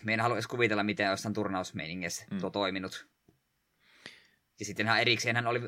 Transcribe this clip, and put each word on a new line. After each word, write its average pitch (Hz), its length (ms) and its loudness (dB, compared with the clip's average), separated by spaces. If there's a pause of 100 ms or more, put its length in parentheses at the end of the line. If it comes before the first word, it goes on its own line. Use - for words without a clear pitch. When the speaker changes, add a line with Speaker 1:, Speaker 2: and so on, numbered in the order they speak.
Speaker 1:
me 110 100 2
en 110 60 2
halua 117 160 4
edes 113 100 -2
kuvitella, 110 360 2
miten 104 240 2
jossain 98 280 0
turnausmeiningeissä 92 960 -4
Speaker 2:
Mm. 98 100 -4
Speaker 1:
tuo 92 100 -2
toiminut. 95 560 -4 (1500)
Ja 104 60 -8
sittenhän 107 360 2
erikseenhän 120 460 2
oli, 120 220 0